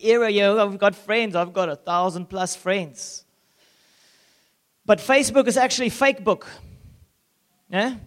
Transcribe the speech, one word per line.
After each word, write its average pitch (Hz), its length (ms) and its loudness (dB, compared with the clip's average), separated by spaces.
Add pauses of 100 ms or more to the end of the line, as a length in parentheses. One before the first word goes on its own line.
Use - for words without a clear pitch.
era, 226 260 2
you 208 120 2
know, 208 220 4
"I've 202 140 -4
got 202 160 2
friends, 214 420 -4
I've 175 180 -2
got 185 160 -2
a 147 60 -6
thousand 175 520 -2
plus 185 280 -6
friends." 180 720 -6 (1600)
But 208 140 4
Facebook 269 480 2
is 233 100 2
actually 254 320 0
fake 269 340 0
book. 196 240 -2 (1200)
Yeah? 226 280 -4 (120)